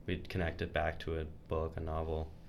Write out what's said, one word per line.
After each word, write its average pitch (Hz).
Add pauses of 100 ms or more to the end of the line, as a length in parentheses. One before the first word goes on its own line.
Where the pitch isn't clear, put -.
We'd 92
connect 82
it 87
back 80
to 80
a 78 (220)
book, 80
a -
novel. 80 (200)